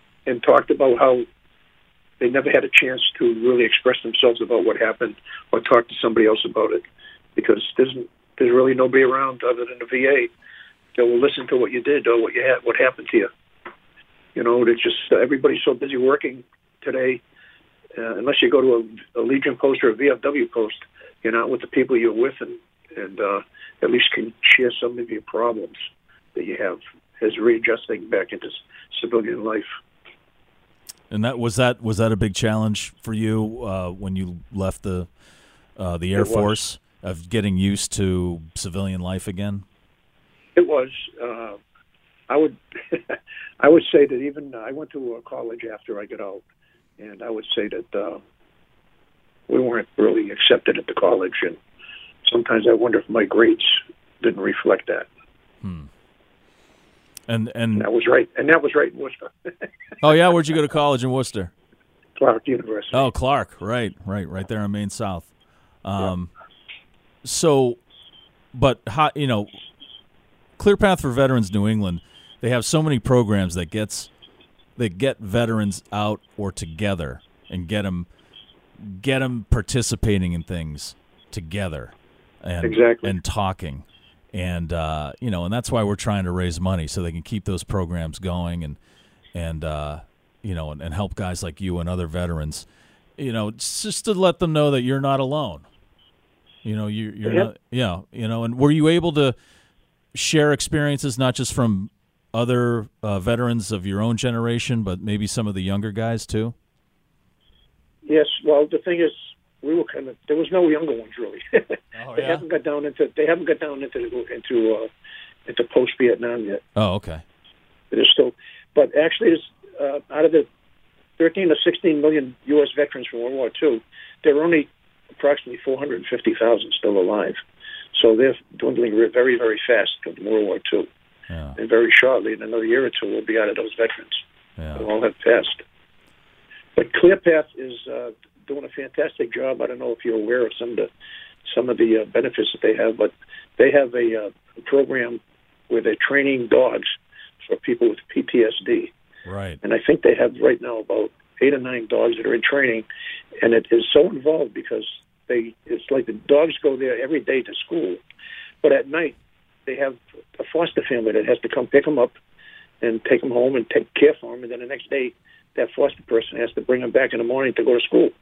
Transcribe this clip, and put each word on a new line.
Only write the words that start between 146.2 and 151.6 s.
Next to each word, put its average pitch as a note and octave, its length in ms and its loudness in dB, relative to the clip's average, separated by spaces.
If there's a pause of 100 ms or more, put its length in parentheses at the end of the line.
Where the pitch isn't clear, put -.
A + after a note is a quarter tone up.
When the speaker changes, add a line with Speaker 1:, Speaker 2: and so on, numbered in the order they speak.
Speaker 1:
dogs A#2 380 2 (640)
for G#2 80 -2
people A#2 320 0
with G2+ 100 -2 (100)
P - 140 -4
T A#2+ 220 2
S A2 80 0 (120)
D. - 280 -2 (340)
Speaker 2:
Right. F#2+ 360 -8
Speaker 1:
And A2 120 -2
I A2+ 100 2
think D#3 180 4
they - 120 8
have A#2+ 260 2
right B2 200 4
now B2 180 -6
about G#2+ 320 -2 (320)
eight C#3 120 6
or C3+ 40 0
nine B2 300 -8